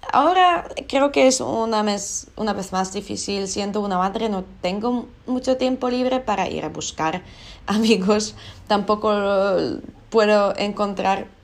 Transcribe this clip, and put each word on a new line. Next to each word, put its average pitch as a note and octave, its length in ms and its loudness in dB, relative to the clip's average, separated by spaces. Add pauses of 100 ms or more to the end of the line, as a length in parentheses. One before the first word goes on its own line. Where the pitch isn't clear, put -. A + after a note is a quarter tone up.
(120)
Ahora F4 540 4 (220)
creo C#4 240 2
que C4+ 160 6
es C4 140 2
una A3 420 0
mes-, G3+ 520 -4
una G#3+ 180 -4
vez G3 180 -6
más F#3+ 220 -2
difícil. G3+ 540 -6
Siendo G3+ 340 -4
una G3 160 -2
madre G3+ 320 0
no F#3+ 140 -2 (180)
tengo A3 460 -2 (180)
mucho B3+ 320 0
tiempo B3+ 320 0
libre B3+ 300 0
para G3 300 -2
ir D#3 140 -6
a D#3 60 -6
buscar D#3+ 540 -6 (220)
<laughs> - 220 -20
amigos. G#3+ 680 2 (320)
Tampoco G#3+ 440 0 (1000)
puedo G#3 480 4
encontrar G3+ 720 -2 (160)